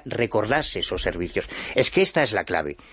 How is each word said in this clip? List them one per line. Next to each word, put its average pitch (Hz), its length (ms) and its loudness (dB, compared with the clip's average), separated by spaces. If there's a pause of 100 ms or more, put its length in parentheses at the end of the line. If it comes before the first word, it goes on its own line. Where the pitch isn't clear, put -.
recordase 117 720 0
esos 92 240 -2
servicios. 87 440 -2 (280)
Es 131 160 4
que - 100 4
esta 185 220 4
es 117 100 2
la 95 120 0
clave. 78 340 -2 (140)